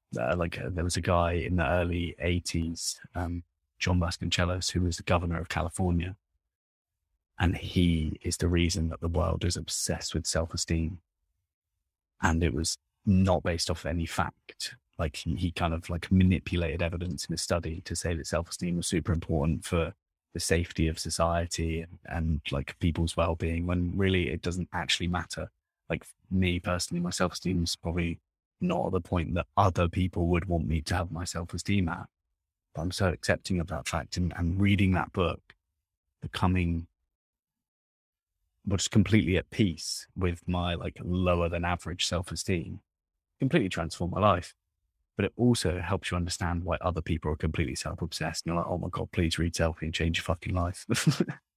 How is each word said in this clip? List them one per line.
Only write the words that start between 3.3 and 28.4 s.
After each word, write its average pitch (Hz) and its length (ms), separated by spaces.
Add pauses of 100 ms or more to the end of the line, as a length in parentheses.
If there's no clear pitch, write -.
John 90 220
Vasconcellos, 87 720
who 92 100
was 87 160
the - 60
governor 90 360
of - 100
California. 87 640 (1200)
And 92 200
he 85 680
is 87 140
the - 100
reason 87 420
that - 120
the 82 80
world 85 340
is 87 140
obsessed - 580
with 87 100
self-esteem. 82 720 (1200)
And 82 220
it 80 100
was 76 240 (280)
not 95 380
based 85 260
off 90 160
any 82 220
fact. - 680 (220)
Like, 82 200
he, 92 180
he 87 160
kind 82 240
of, 85 160
like, 82 200
manipulated 87 720
evidence 85 440
in - 80
his 82 100
study 82 380
to - 140
say 87 200
that 78 100
self-esteem 87 520
was 85 100
super 85 260
important 80 500
for 85 300 (400)
the 87 60
safety 85 480
of 78 100
society 82 840
and, 87 240
and, 82 440
like, - 300
people's 82 360
well-being, 82 520
when 87 280
really 95 340
it 85 120
doesn't 87 320
actually 85 340
matter. 87 440 (360)
Like, - 180 (260)
me 92 280
personally, 90 440
my 87 80
self-esteem 90 520
is - 120
probably 85 440 (400)